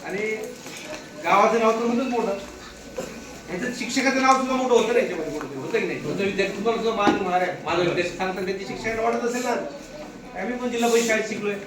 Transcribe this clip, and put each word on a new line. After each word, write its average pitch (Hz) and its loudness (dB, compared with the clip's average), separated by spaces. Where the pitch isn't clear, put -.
आणि 180 -4
गावाचं 214 6
नाव 220 6
तर 226 2
होतच 240 2
मोठं, 202 0
ह्याच्यात 180 -4
शिक्षकाचं 254 0
नाव 262 8
सुद्धा 254 0
मोठं 240 4
होतं 220 4
ना - 4
याच्यामध्ये, 160 -2
मोठं 143 -6
होतं 135 -4
की 185 -2
नाही? - -6
तुमचा 175 -2
विद्यार्थी, 196 0
तुम्हाला 220 0
सुद्धा 220 0
मान 196 4
होणार 180 2
आहे, 175 0
माझा 170 0
विद्यार्थी 170 0
सांगतात, 190 -2
त्यांची 190 -4
शिक्षकांना 220 -4
वाटत 233 2
असेल 240 0
ना. 247 0
आम्ही 240 -4
पण 240 -2
जिल्हा 233 2
परिषद 233 6
शाळेत 214 2
शिकलोय 202 -2